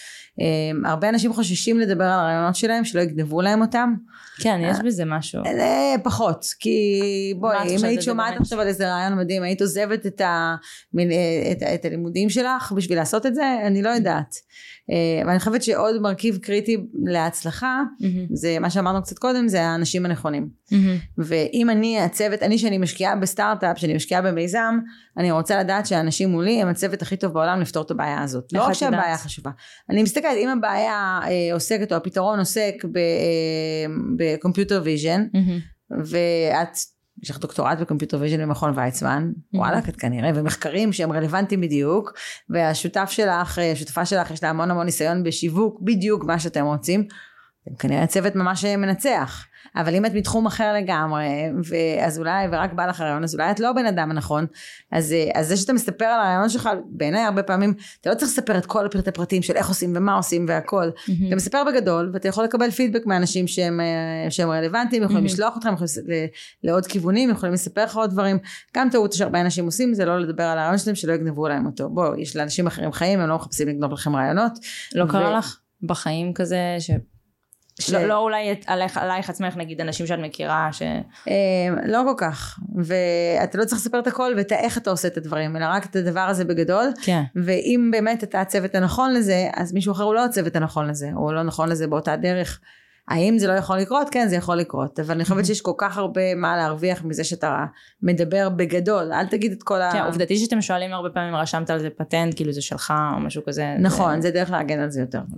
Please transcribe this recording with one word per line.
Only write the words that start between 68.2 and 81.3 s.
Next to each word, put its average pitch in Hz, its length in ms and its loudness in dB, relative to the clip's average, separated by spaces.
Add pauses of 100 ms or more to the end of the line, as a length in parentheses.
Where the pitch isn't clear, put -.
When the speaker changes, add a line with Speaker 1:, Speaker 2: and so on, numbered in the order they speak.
Speaker 1:
גם 254 140 4
טעות 214 220 4
שהרבה 175 280 0
אנשים 175 240 0
עושים, 233 300 0
זה 196 100 0
לא 175 160 2
לדבר 165 240 -2
על 160 140 0
הרעיון 170 200 2
שלהם, 208 180 0
שלא 165 160 -2
יגנבו 156 360 0
להם 143 180 0
אותו. 139 220 -6
בוא, 160 300 0
יש 156 180 -8
לאנשים 151 300 -2
אחרים 156 260 -2
חיים, 185 280 0
הם 160 80 0
לא 160 80 0
מחפשים 151 320 -4
לגנוב 143 240 -2
לכם 147 240 -2
רעיונות. 170 360 2 (420)
Speaker 2:
לא 175 100 2
Speaker 1:
ו- 160 40 2
Speaker 2:
קרה 196 300 2
לך - 200 -6 (240)
בחיים 170 520 -2
כזה 175 440 -2
ש-, 165 120 -6 (920)
Speaker 1:
ש- - 100 -4
Speaker 2:
לא, 185 160 2
לא 214 120 2
אולי 214 340 0
את-, 202 140 -6
עליך, 185 300 -2
עלייך 185 340 -2
עצמך, 175 260 -4
נגיד, 165 240 -8
אנשים 160 260 -4
שאת 170 120 -2
מכירה 156 540 -2
ש- 160 100 -10 (460)
Speaker 1:
אה, 196 60 0 (520)